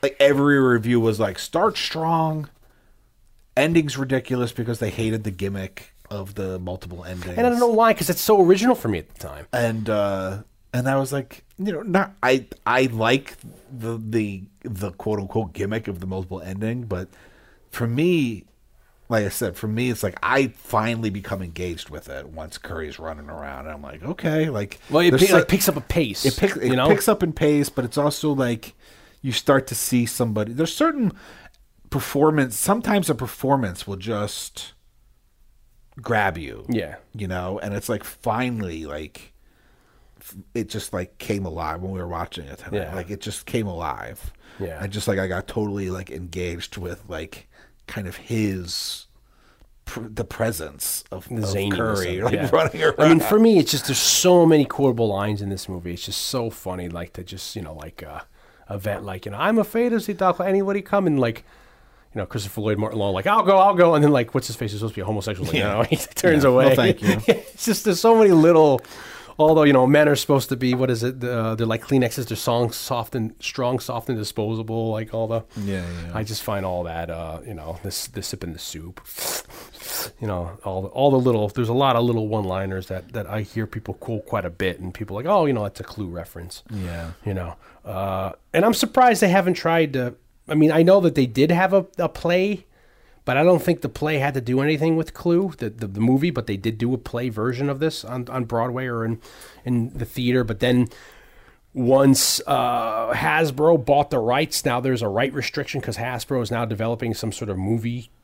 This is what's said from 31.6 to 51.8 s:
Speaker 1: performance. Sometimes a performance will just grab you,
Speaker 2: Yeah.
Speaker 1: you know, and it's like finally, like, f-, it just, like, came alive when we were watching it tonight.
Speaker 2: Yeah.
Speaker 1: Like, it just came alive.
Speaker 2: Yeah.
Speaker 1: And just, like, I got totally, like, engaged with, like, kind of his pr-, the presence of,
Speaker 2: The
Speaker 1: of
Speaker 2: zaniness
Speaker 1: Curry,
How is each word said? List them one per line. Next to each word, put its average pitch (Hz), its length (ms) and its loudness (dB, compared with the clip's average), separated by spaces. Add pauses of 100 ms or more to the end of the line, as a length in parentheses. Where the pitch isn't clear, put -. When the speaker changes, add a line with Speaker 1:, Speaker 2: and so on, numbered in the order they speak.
Speaker 1:
performance. 139 680 2
Sometimes 208 540 0
a 147 40 2
performance 123 720 -2
will 98 100 -6
just 104 760 -8 (1300)
grab 104 380 0
you, 64 300 -12
Speaker 2:
Yeah. 98 280 -4 (180)
Speaker 1:
you 104 140 -8
know, 92 340 -4
and 101 120 -6
it's 101 140 -8
like 107 160 -4
finally, 107 840 -6
like, 76 460 -14 (880)
f-, - 160 -20 (180)
it 113 140 -6
just, - 240 -10
like, 92 260 -8
came 101 260 -4
alive 82 380 -8
when 95 100 -8
we 92 80 -8
were 87 80 -10
watching 85 380 -10
it 69 120 -16
tonight. - 200 -8
Speaker 2:
Yeah. 82 160 -8
Speaker 1:
Like, 90 160 -10
it 101 100 -10
just - 260 -12
came 113 200 -4
alive. 71 640 -10 (260)
Speaker 2:
Yeah. 92 240 -10
Speaker 1:
And 98 100 -8
just, 104 160 -4
like, 98 100 0
I 95 80 -2
got 92 200 -4
totally, 101 440 -4
like, 92 200 -10
engaged 87 680 -10
with, 87 320 -10
like, 80 400 -12 (380)
kind 101 200 -10
of 90 100 -12
his 98 880 -4 (800)
pr-, - 240 -10
the 110 160 -6
presence 80 840 -6
of, 95 180 -14
Speaker 2:
The 120 80 -8
Speaker 1:
of 110 80 -4
Speaker 2:
zaniness 98 320 -2
Speaker 1:
Curry, 98 420 -2